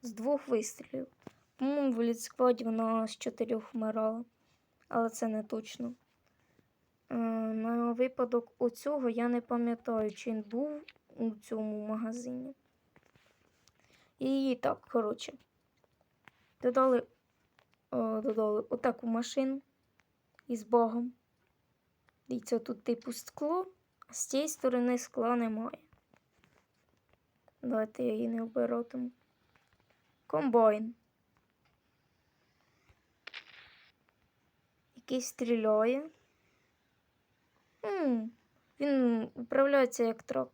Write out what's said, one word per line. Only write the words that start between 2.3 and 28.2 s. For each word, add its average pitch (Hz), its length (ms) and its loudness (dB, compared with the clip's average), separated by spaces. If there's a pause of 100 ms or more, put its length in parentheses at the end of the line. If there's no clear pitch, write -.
вона 226 440 0
з - 100 -10
чотирьох 233 560 -4
вмирала. 220 520 -2 (600)
Але 233 220 0
це 226 180 -4
не 214 160 -2
точно. 226 500 -8 (1160)
Е, 254 60 -4 (380)
на 233 380 0
випадок 240 680 0
оцього 254 500 0
я 233 180 0
не 240 140 2
пам'ятаю, 233 720 -2
чи - 180 -6
він 220 100 -2
був 269 400 -4 (340)
у 226 160 -2
цьому 214 560 -6
магазині. 247 680 -6 (1600)
І 269 420 0
так, - 200 -2
коротше. 220 520 -2 (1300)
Додали, 254 360 6
е, - 1200 -4
додали 214 480 2
отаку 240 380 -2
машину 262 540 -2 (840)
із 233 160 -4
багом. 233 500 2 (1160)
Дивіться, 240 300 -2
тут 226 240 -8
типу 233 300 -4
скло, 339 540 -2 (400)
а - 60 -20
з - 140 -6
цієї 285 220 0
сторони 247 480 0
скла 240 380 0
немає. 226 420 -2 (1800)
Давайте 220 420 -4
я 233 100 0
її 226 140 -2